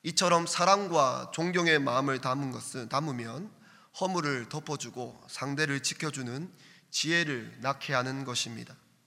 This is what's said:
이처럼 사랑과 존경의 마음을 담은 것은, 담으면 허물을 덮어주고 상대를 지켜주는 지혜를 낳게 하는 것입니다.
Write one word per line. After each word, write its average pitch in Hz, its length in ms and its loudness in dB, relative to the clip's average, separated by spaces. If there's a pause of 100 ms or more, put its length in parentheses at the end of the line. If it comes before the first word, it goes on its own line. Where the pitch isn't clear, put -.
이처럼 170 420 4
사랑과 165 880 4
존경의 170 460 4
마음을 131 400 2
담은 135 300 -2
것은, 117 380 -8
담으면 135 640 -4 (500)
허물을 147 480 0
덮어주고 123 800 -8
상대를 139 540 -2
지켜주는 139 720 -6 (380)
지혜를 143 720 -2
낳게 139 320 -2
하는 131 320 0
것입니다. 117 520 -6 (300)